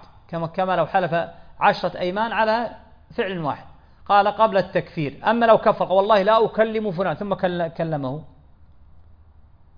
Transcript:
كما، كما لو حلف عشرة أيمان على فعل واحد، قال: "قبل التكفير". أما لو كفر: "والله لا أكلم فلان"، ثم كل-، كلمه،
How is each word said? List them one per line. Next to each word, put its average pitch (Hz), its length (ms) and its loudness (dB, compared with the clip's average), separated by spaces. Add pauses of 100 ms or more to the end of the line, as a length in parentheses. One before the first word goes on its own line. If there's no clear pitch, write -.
(280)
كما، 165 200 -6
كما 185 280 -2
لو 165 100 2
حلف 170 300 -2 (440)
عشرة 196 400 0
أيمان 202 320 -2
على 208 380 0 (420)
فعل 190 280 -4
واحد، 139 260 -6 (400)
قال: 202 220 4
"قبل 202 300 2
التكفير". 175 720 -4
أما 233 180 2
لو 220 120 8
كفر: 196 340 0
"والله 196 320 4
لا 220 220 4
أكلم 214 460 -2
فلان"، 170 240 -2
ثم 202 180 -6
كل-، 175 340 -2
كلمه، 156 540 -6 (1600)